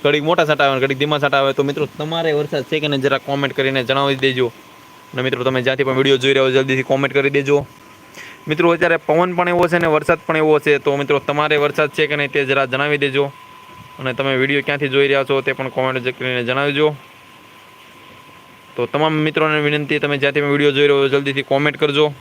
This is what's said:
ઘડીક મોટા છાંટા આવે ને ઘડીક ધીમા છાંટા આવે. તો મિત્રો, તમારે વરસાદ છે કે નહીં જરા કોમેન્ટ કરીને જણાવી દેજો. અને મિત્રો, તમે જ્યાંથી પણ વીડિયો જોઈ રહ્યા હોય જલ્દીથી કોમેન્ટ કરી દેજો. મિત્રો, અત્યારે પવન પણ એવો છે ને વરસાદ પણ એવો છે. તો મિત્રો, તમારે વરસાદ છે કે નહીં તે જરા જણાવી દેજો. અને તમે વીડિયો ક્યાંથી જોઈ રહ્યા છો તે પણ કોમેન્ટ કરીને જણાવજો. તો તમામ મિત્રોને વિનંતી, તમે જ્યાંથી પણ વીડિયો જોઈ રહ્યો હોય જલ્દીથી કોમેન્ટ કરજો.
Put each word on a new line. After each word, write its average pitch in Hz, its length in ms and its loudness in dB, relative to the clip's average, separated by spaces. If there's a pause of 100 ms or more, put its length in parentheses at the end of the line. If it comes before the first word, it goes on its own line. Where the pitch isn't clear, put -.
ઘડીક 147 200 2
મોટા 165 220 2
છાંટા 147 200 2
આવે 139 100 2
ને 131 60 -2
ઘડીક 135 160 0
ધીમા 147 220 0
છાંટા 139 180 2
આવે. 139 160 2
તો 143 100 0
મિત્રો, 143 220 -2 (120)
તમારે 160 340 -2
વરસાદ 147 320 -2
છે 151 160 -4
કે 151 80 -2
નહીં 139 140 -2
જરા 135 160 0
કોમેન્ટ 139 380 -4
કરીને 135 280 -2
જણાવી 139 320 0
દેજો. 127 320 0 (680)
અને 131 80 -4
મિત્રો, 127 220 -2
તમે 131 180 0
જ્યાંથી 131 220 0
પણ 131 100 0
વીડિયો 131 240 4
જોઈ 135 160 2
રહ્યા 135 100 4
હોય 131 80 2
જલ્દીથી 135 320 0
કોમેન્ટ 135 300 0
કરી 139 160 2
દેજો. 143 360 0 (840)
મિત્રો, 160 220 2
અત્યારે 170 280 2
પવન 175 380 0
પણ 175 140 0
એવો 175 180 2
છે 170 120 2
ને 165 80 2
વરસાદ 151 380 2
પણ 160 120 -2
એવો 156 220 4
છે. 147 180 2
તો 139 200 0
મિત્રો, 143 220 0
તમારે 151 380 0
વરસાદ 147 320 0
છે 151 180 -2
કે 147 80 -4
નહીં 143 160 -4
તે 143 140 0
જરા 135 200 0
જણાવી 139 320 -2
દેજો. 139 340 -2 (680)
અને 131 140 -6
તમે 135 240 -2
વીડિયો 139 240 0
ક્યાંથી 143 260 -2
જોઈ 139 200 2
રહ્યા 139 160 2
છો 135 180 0
તે 135 120 -4
પણ 131 140 -6
કોમેન્ટ 127 520 -4
કરીને 127 240 -4
જણાવજો. 143 520 0 (1800)
તો 120 100 -2
તમામ 151 280 0
મિત્રોને 156 480 0
વિનંતી, 147 380 -2
તમે 143 180 -2
જ્યાંથી 143 240 0
પણ 143 100 0
વીડિયો 143 200 2
જોઈ 139 160 2
રહ્યો 143 120 4
હોય 139 100 2
જલ્દીથી 139 320 0
કોમેન્ટ 139 360 0
કરજો. 147 440 0